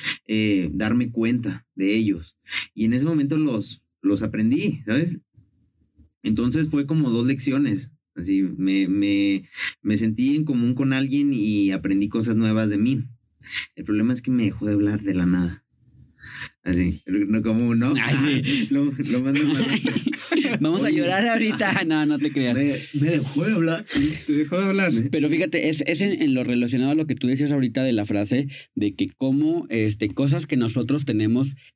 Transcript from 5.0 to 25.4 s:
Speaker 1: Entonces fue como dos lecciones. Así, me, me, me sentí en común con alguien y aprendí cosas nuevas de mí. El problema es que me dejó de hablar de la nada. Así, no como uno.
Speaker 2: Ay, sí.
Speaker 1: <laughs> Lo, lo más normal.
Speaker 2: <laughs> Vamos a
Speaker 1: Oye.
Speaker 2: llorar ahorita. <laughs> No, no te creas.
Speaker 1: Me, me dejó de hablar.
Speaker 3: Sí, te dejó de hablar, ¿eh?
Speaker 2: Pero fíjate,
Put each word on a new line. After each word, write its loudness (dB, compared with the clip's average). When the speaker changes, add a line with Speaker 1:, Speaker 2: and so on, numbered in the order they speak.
Speaker 1:
Entonces 0
fue 0
como 2
dos 2
lecciones. 0
Así, 0
me, 0
me, 0
me 0
sentí 0
en 0
común 0
con 0
alguien 0
y 2
aprendí 0
cosas -2
nuevas 2
de 0
mí. 0
El -14
problema 2
es -4
que -4
me 2
dejó -2
de 0
hablar 0
de -2
la 2
nada. 0
Así, 0
no 0
como 2
uno. 2
Speaker 2:
Ay, 0
sí. 0
Speaker 1:
<laughs> -6
Lo, 2
lo -2
más 0
normal. 2
Speaker 2:
<laughs> -2
Vamos 2
a 0
Speaker 1:
Oye. 2
Speaker 2:
llorar 2
ahorita. 0
<laughs> -2
No, 2
no 2
te -2
creas. 0
Speaker 1:
Me, 0
me 4
dejó -2
de 0
hablar. 0
Speaker 3:
Sí, 0
te 0
dejó 0
de 0
hablar, 2
¿eh? 0
Speaker 2:
Pero 0
fíjate, 0